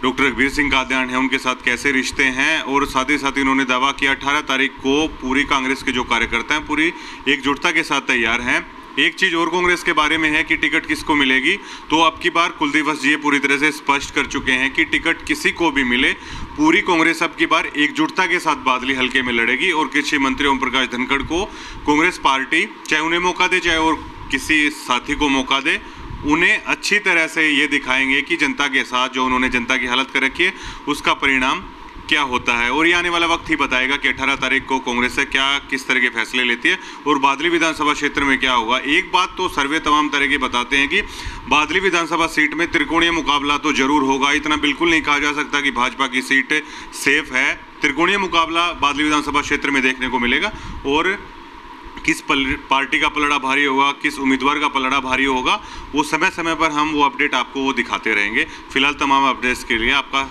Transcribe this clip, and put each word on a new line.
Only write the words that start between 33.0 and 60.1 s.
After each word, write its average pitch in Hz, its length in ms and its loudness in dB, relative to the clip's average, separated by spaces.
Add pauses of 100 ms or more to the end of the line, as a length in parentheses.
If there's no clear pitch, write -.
वाला 170 180 0
वक्त 165 220 -2
ही 160 60 2
बताएगा 135 420 0
कि 139 100 -2
अठारह 135 280 0
तारीख 131 300 -2
को 135 140 0
कांग्रेस 123 360 -2
से 139 100 0
क्या, 139 340 0
किस 131 280 -6
तरह 127 120 2
के 123 100 2
फैसले 117 340 -2
लेती 120 260 0
है 185 100 0 (280)
और 143 120 2
बादली 139 300 2
विधानसभा 151 440 2
क्षेत्र 143 300 0
में 135 160 2
क्या 127 140 2
होगा। 113 240 2
एक 165 340 0
बात 185 260 2
तो 180 120 -2
सर्वे 147 300 0
तमाम 151 300 2
तरह 139 180 0
की 139 100 0
बताते 123 400 0
हैं 139 120 2
कि 185 120 0 (480)
बादली 151 300 2
विधानसभा 170 480 0
सीट 151 260 0
में 165 180 -2
त्रिकोणीय 165 400 2
मुकाबला 143 460 0
तो 147 160 0
जरूर 135 300 2
होगा। 135 280 2
इतना 151 240 0
बिल्कुल 147 340 0
नहीं 160 120 4
कहा 143 180 2
जा 147 140 0
सकता 143 280 -2
कि 139 100 0
भाजपा 123 360 0
की 127 140 -2
सीट 135 420 0 (300)
सेफ 143 400 0
है। 143 280 0 (200)
त्रिकोणीय 165 360 2
मुकाबला 170 560 0
बादली 143 300 0
विधानसभा 147 380 0
क्षेत्र 139 300 0
में 135 120 2
देखने 127 240 0
को 123 120 -2
मिलेगा 143 340 0 (320)
और 170 340 0 (840)
किस - 160 0
पल-, 139 480 -2
पार्टी 135 300 2
का 151 100 2
पलड़ा 147 280 2
भारी 135 280 2
होगा, 139 260 2
किस 139 280 -4
उम्मीदवार 135 400 2
का 147 80 0
पलड़ा 135 320 0
भारी 131 260 0
होगा, 135 380 0 (320)
वो 147 80 2
समय 156 260 0
समय 165 260 -2
पर 160 160 0
हम 151 200 0
वो 147 120 2
अपडेट 139 320 0
आपको 131 260 -2
वो 135 120 0
दिखाते 110 420 0
रहेंगे। 110 320 0 (260)
फिलहाल 139 200 2
तमाम 139 360 2
अपडेट्स 123 340 -2
के 117 140 -2
लिए 117 140 0
आपका 139 400 0